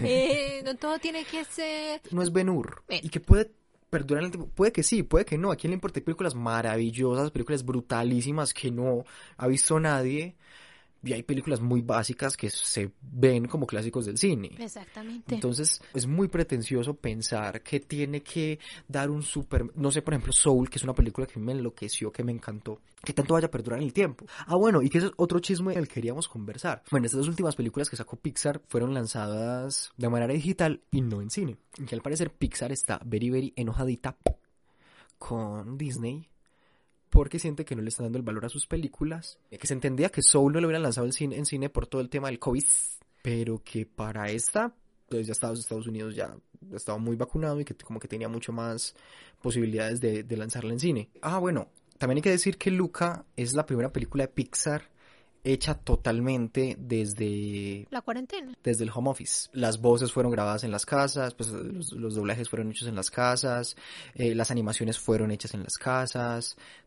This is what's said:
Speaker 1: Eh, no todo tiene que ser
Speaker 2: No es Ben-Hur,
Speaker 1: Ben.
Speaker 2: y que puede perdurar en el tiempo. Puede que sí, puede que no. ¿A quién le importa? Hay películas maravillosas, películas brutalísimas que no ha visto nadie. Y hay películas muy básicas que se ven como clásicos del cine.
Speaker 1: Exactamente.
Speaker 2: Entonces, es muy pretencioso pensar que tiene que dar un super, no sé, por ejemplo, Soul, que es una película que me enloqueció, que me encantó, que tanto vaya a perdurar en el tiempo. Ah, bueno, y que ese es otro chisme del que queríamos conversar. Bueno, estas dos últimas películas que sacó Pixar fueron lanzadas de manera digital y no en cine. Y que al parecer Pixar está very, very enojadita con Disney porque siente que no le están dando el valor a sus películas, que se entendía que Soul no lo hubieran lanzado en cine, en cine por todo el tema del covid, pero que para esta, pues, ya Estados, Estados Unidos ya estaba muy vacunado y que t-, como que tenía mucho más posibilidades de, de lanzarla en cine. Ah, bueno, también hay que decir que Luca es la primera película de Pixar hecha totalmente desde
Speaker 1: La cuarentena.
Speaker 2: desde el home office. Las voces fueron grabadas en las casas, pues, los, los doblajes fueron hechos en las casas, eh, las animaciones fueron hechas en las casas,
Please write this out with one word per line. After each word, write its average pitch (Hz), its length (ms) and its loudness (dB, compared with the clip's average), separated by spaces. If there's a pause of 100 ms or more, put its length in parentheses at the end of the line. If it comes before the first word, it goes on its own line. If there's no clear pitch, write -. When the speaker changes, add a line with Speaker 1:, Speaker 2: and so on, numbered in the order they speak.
Speaker 1:
Eh, 269 640 2
no 262 140 -4
todo 302 220 -2
tiene 320 260 -4
que 320 180 -6
ser 311 580 -6 (100)
Speaker 2:
No 175 100 2
es 175 100 0
Ben-Hur, 185 560 0
Speaker 1:
Ben. 180 160 -4
Speaker 2:
y 160 60 -6
que 165 100 -4
puede 214 320 8 (380)
perdurar 147 340 2
en - 40 -2
el 180 40 -6
tiempo. 175 240 -8
Puede 208 160 6
que 175 120 2
sí, 208 200 4
puede 165 220 6
que 151 120 -2
no. 185 140 2
¿A 151 60 0
quién 160 140 0
le 185 40 0
importa? 185 240 -4
Hay - 60 -4
películas 165 280 0
maravillosas, 117 1000 2
películas 135 340 -2
brutalísimas 123 880 0
que 127 180 -2
no 120 320 0 (340)
ha 127 100 -2
visto 135 340 4
nadie. 147 540 2 (640)
Y 127 120 -2
hay 117 100 -4
películas 131 380 0
muy 120 200 4
básicas 117 540 0
que 104 140 -4
se - 420 -2 (100)
ven 123 460 6
como 151 180 -2
clásicos 113 400 -2
del 101 120 -4
cine. 143 420 2
Speaker 1:
Exactamente. 226 760 -12
Speaker 2:
Entonces, 147 480 0 (120)
es 123 120 -2
muy 170 220 2
pretencioso 131 640 0
pensar 110 720 -4
que 143 160 -2
tiene 143 420 -4
que 156 380 -4 (260)
dar 139 240 -2
un 147 140 -2
super, - 420 0 (120)
no 139 160 2
sé, 139 80 2
por 156 120 0
ejemplo, 131 200 0
Soul, 131 360 6
que - 60 -8
es - 80 -4
una 127 100 -2
película 117 320 4
que - 140 -8
me 117 140 -2
enloqueció, 117 580 -4
que - 140 -4
me 120 80 0
encantó, 110 480 -8 (200)
que - 120 -6
tanto 143 200 2
vaya 165 140 6
a - 20 -16
perdurar 120 300 -4
en 147 60 -2
el 127 80 -4
tiempo. 180 320 0 (200)
Ah, 170 120 4
bueno, 196 240 8
y 135 80 6
que 165 80 4
ese 180 100 4
es - 80 -4
otro 175 240 4
chisme 185 340 0
del 160 140 0
que - 60 -20
queríamos 123 340 -4
conversar. 113 640 -6
Bueno, 131 140 4
estas 127 140 0
dos 147 100 2
últimas 170 260 0
películas 135 340 -2
que - 60 -8
sacó - 220 -10
Pixar 147 500 -2
fueron 123 260 0
lanzadas 117 1000 -4
de 120 140 0
manera 120 240 2
digital 160 480 2 (100)
y 139 80 2
no 110 220 0
en 104 80 -6
cine. 160 260 -2 (220)
Y 143 80 -10
que 120 100 -6
al 110 60 -6
parecer 156 320 -2
Pixar 131 400 -2
está - 320 -2
very, 117 240 0
very 131 260 0
enojadita 127 600 -2 (1000)
con 110 600 -6
Disney 135 500 -6 (840)
porque 147 280 8
siente 147 260 -4
que 131 100 -4
no 113 60 -2
le 110 80 -4
están 120 160 -6
dando 117 140 -2
el 123 40 -4
valor 107 220 -4
a 123 40 -6
sus - 180 -6
películas, 160 720 -6 (100)
que 107 160 -12
se 139 80 -2
entendía 135 360 0
que - 120 -2
Soul 139 320 6
no 165 80 2
lo 170 60 2
hubieran 160 160 0
lanzado 123 240 0
en 131 60 -2
cine, 139 240 -4
en 147 100 -4
cine 139 240 -2
por - 160 -2
todo 131 140 -2
el 123 80 -6
tema 135 180 -4
del 123 100 -4
covid, 135 260 0 (600)
pero 117 400 -2
que 107 240 -6
para 107 420 -6
esta, 208 460 0 (340)
pues, 113 160 -2
ya 110 60 -4
Estados, 113 280 -4
Estados 113 280 -8
Unidos 110 280 -6
ya 87 200 -6 (360)
estaba 107 280 -6
muy 113 160 0
vacunado 147 440 -2
y 143 60 -4
que - 80 -8
t-, - 100 -16
como 113 160 -10
que - 80 -12
tenía 110 220 -6
mucho 117 240 -6
más 117 400 -4 (480)
posibilidades 113 580 0
de, 107 220 0
de 117 160 -6
lanzarla 113 340 -6
en 120 80 -4
cine. 135 300 0 (140)
Ah, 175 160 -2
bueno, 175 300 0 (280)
también 131 200 2
hay 151 40 2
que 196 80 4
decir 185 300 2
que - 100 0
Luca 175 560 0 (100)
es 123 200 -2
la 151 100 2
primera 131 260 0
película 135 340 -2
de - 60 -2
Pixar - 520 -2 (600)
hecha 135 300 2
totalmente 123 1080 0
desde 104 1080 -2
Speaker 1:
La 247 120 -6
cuarentena. 254 640 -8
Speaker 2:
desde 117 200 0
el 113 100 -4
home 127 160 0
office. - 440 -4
Las 113 280 0
voces 120 300 6
fueron 123 200 2
grabadas 107 320 0
en 120 60 -4
las 104 160 -2
casas, 139 480 0
pues, 110 160 -6
los, 160 440 -8
los 113 200 -4
doblajes 107 380 -2
fueron 110 180 -2
hechos 110 180 -8
en 113 60 -4
las 95 160 -4
casas, 123 640 0 (380)
eh, 120 220 2
las 113 160 2
animaciones 110 480 0
fueron 107 320 2
hechas 104 240 -6
en 98 80 -6
las - 160 -6
casas, 123 760 -2 (300)